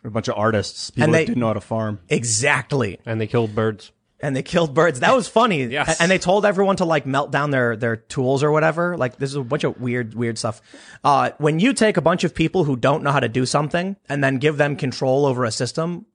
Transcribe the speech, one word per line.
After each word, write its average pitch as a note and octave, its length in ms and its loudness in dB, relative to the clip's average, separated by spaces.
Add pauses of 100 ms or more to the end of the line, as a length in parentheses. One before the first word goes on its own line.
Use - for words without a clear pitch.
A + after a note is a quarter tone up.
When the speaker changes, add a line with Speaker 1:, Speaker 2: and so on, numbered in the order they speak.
Speaker 1:
A A2+ 60 -8
bunch G#2+ 180 -4
of A2 100 -4
artists, G#2+ 520 -2
people - 160 -2
Speaker 2:
And D#3 80 4
Speaker 1:
that E3 40 4
Speaker 2:
they D#3+ 60 2
Speaker 1:
didn't B2 160 -2
know A2+ 80 0
how G#2+ 60 -2
to G#2 60 -4
farm. A2 380 -6 (100)
Speaker 2:
Exactly. B2 960 0
Speaker 3:
And A2+ 160 -4
they A2 60 -2
killed A2 280 0
birds. A2 360 -2 (300)
Speaker 2:
And C#3 160 -4
they C3 80 -4
killed E3 280 0
birds. D#3 280 2
That G3+ 160 4
was A3+ 100 0
funny. G3+ 400 2
Speaker 3:
Yes. C#3+ 320 -2
Speaker 2:
A-, E3 40 2
and F3 80 4
they F#3 80 4
told G3+ 280 2
everyone G3 300 2
to, F3+ 80 0
like, D#3 220 0
melt C3+ 260 -2
down D3 180 0
their, B2 260 2
their A2+ 200 -2
tools C3+ 480 -2
or D3+ 80 2
whatever. D#3+ 440 0
Like, B2 220 -4
this C3+ 120 -6
is C#3 60 -10
a C#3 60 -4
bunch C3+ 220 -4
of A#2+ 160 -4
weird, A#2+ 340 -4
weird A#2 240 -4
stuff. A2 240 -8 (400)
Uh, B2+ 360 2
when D3+ 200 2
you B3 140 4
take G#3+ 240 2
a F3 40 2
bunch E3+ 220 2
of E3+ 100 -2
people E3+ 300 0
who C#3+ 140 0
don't C#3+ 260 2
know C#3+ 80 0
how C3+ 100 2
to A#2+ 80 0
do B2+ 180 0
something E3+ 500 -2 (120)
and C#3+ 140 -2
then C3+ 160 2
give D3 200 2
them D3 180 2
control C3+ 500 0
over B2+ 180 0
a A2+ 60 0
system E3 640 -4